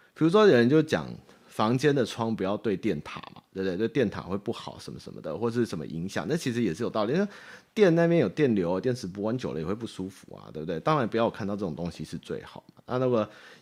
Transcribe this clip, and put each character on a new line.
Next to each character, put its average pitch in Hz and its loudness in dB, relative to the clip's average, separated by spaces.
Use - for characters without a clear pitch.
比 - -2
如 160 6
说 208 6
有 165 8
人 120 8
就 156 6
讲， 92 0
房 117 2
间 143 4
的 135 2
窗 113 -4
不 95 -4
要 98 -2
对 104 -2
电 85 -2
塔 - -12
嘛， - -20
对 95 -6
不 95 -2
对？ 87 -2
对 113 0
电 113 2
塔 95 -8
会 92 -6
不 104 -4
好 - -10
什 - -14
么 - -12
什 - -16
么 57 -16
的， 82 -8
或 113 -2
是 117 0
什 95 -6
么 71 -6
影 82 -6
响， 80 -4
那 143 0
其 139 -2
实 120 -2
也 85 0
是 85 -8
有 101 -2
道 107 0
理。 123 -2
因 175 0
为 208 0
电 190 6
那 170 4
边 170 4
有 110 4
电 131 2
流， 92 0
电 123 0
池 120 -8
播 98 -6
完 120 -2
久 87 -6
了 78 -4
也 78 -4
会 95 -4
不 117 -8
舒 95 -8
服 - -20
啊， 50 -18
对 76 -10
不 - -8
对？ 85 -4
当 151 2
然 117 0
不 104 -4
要 113 2
看 - -6
到 101 -4
这 98 -6
种 85 -4
东 82 -6
西 - -10
是 78 -10
最 71 -8
好 - -16
嘛。 - -20
那 123 -2
如 127 2
果 110 2